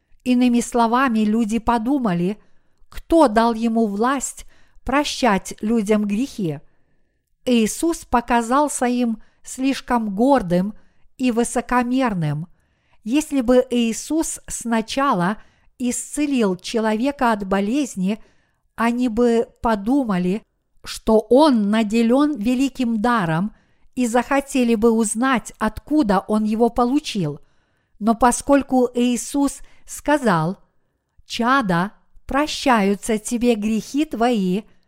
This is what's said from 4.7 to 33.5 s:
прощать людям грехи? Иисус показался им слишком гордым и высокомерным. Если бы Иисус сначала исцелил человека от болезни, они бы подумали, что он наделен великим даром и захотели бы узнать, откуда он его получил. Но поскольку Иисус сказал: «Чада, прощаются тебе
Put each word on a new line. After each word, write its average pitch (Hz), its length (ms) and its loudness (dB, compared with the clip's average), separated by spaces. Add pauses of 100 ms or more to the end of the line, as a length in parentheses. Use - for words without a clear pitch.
прощать 247 800 0
людям 214 440 0
грехи? 202 540 -4 (840)
Иисус 247 600 0
показался 247 840 -2
им 240 360 -2 (220)
слишком 240 720 -4
гордым 208 580 2 (420)
и 254 140 0
высокомерным. 233 1160 -2 (560)
Если 277 360 0
бы 247 300 4
Иисус 240 760 -2
сначала 226 920 -2 (400)
исцелил 247 800 -2
человека 233 760 -2
от 208 140 -4
болезни, 202 760 -2 (540)
они 240 320 0
бы 233 400 2 (120)
подумали, 214 840 -2 (420)
что - 340 0
он 240 520 4
наделен 233 640 2
великим 247 640 -2
даром 202 540 0 (400)
и 247 120 -2
захотели 247 680 0
бы 226 160 4
узнать, 226 680 -2
откуда 214 640 0
он 214 240 -2
его 220 260 0
получил. 233 680 -2 (580)
Но 220 160 0
поскольку 254 800 2
Иисус 247 640 -2 (280)
сказал: 196 720 0 (680)
«Чада, 214 680 0 (340)
прощаются 233 920 0
тебе 240 360 0